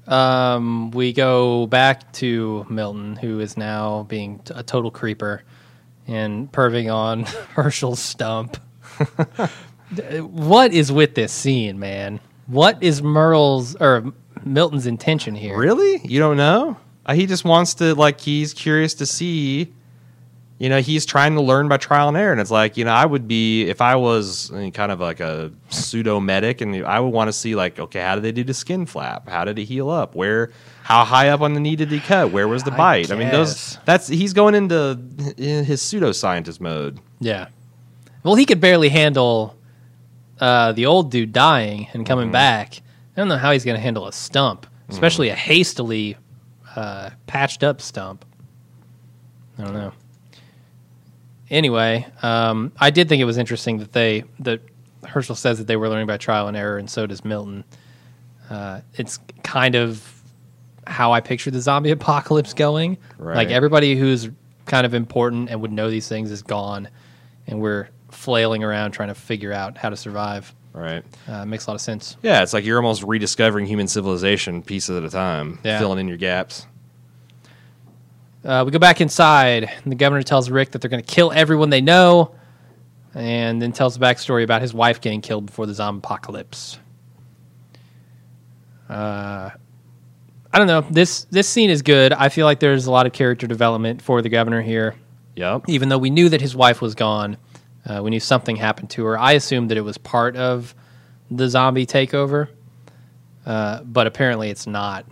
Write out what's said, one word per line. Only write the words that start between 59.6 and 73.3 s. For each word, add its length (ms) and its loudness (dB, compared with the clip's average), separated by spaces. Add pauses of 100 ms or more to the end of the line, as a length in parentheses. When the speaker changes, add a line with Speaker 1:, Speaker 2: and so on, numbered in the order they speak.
Speaker 1:
of 480 -4 (640)
how 260 0
I 80 2
picture 300 -6
the 100 -6
zombie 300 0
<laughs> 0 -
apocalypse 640 -2
going. 420 -2 (220)
Speaker 2:
Right. 180 -8
Speaker 1:
Like, 140 0
everybody 460 4
who's 340 0 (340)
kind 220 2
of 80 -2
important 560 -2
and 100 -8
would 120 -8
know 180 -4
these 180 -6
things 220 -8
is 120 -12
gone, 460 -8 (580)
and 140 -8
we're 300 -4 (200)
flailing 540 0
around 280 -4
trying 160 -8
to 60 -10
figure 380 -10
out 240 -10
how 140 -8
to 60 -10
survive. 580 -10 (180)
Speaker 2:
Right. 320 -10 (240)
Speaker 1:
Uh, 160 -12
makes 220 -10
a 40 -10
lot 40 -8
of 80 -12
sense. 400 -12
Speaker 2:
Yeah, 200 4
it's 120 -2
like 100 -2
you're 140 0
almost 240 -2
rediscovering 640 0